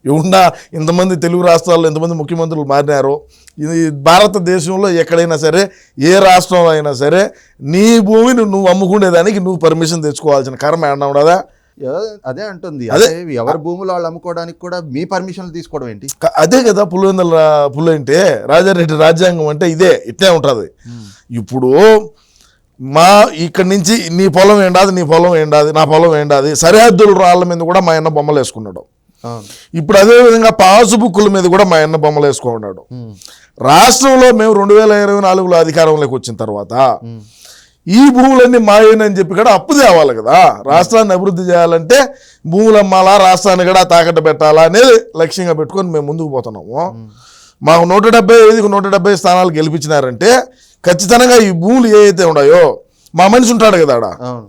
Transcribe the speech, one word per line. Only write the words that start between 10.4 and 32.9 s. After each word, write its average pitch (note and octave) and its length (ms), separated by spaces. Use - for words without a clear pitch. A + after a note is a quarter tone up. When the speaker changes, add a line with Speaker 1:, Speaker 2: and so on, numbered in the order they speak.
Speaker 1:
కర్మ D3+ 320
ఏమన్నా C#3+ 200
ఉండదా? D3 380
Speaker 2:
ఎవ-, G3 440
అదే C3 160
అంటుంది. D#3+ 460
Speaker 1:
అదే. E3 160
Speaker 2:
అంటే E3 300
ఎవరి B2+ 240
భూములు F3 340
వాళ్ళు E3+ 140
అమ్ముకోవడానికి E3+ 520
కూడా F3+ 220
మీ D3+ 240
పర్మిషన్లు F#3 460
తీసుకోవడం D3+ 380
ఏంటి? G#2+ 180
Speaker 1:
క-, - 140
అదే F3 260
కదా G#3 220
పులివెందుల E3 920
పులి E3 160
అంటే, D3 540
రాజారెడ్డి E3+ 500
రాజ్యాంగం E3 520
అంటే D#3+ 220
ఇదే, E3 360
ఇట్లే F#3+ 220
ఉంటది. C#3 380
Speaker 2:
మ్మ్. A#2 480
Speaker 1:
ఇప్పుడు C3 640
మా E3+ 520
ఇక్కడి E3+ 360
నుంచి G3+ 420
నీ F#3+ 180
పొలం G3 340
ఏండాది, F#3 300
నీ F3+ 100
పొలం E3+ 340
ఏండాది, D3+ 360
నా D#3 120
పొలం D#3+ 320
ఏండాది, D3 400
సరిహద్దుల G3+ 640
రాళ్ళ F3+ 260
మీద F3 140
కూడా E3+ 220
మా F3 120
అన్న D#3+ 160
బొమ్మలు D3 300
వేసుకున్నాడు. G#2 460
Speaker 2:
అవును. A#2 180
Speaker 1:
ఇప్పుడు E3+ 240
అదే A#3 240
విధంగా A3+ 280
పాస్‌బుక్ల G#3 760
మీద G3 160
కూడా F#3+ 200
మా F3 120
అన్న D#3 200
బొమ్మలు D3+ 300
వేసుకున్నాడు. A2 560